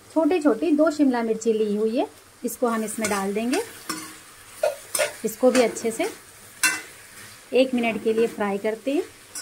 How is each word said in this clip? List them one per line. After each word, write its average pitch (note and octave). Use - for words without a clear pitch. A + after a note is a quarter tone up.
छोटी D#4+
छोटी D4
दो D#4
शिमला C4
मिर्ची A3
ली G#3+
हुई A3
है, G4
इसको A#3+
हम A3+
इसमें G#3+
डाल G3+
देंगे। A#3+
इसको B3
भी B3
अच्छे A3
से F4
एक C4
मिनट A3+
के A3+
लिए A3+
फ्राई G3+
करते A3
हैं। E4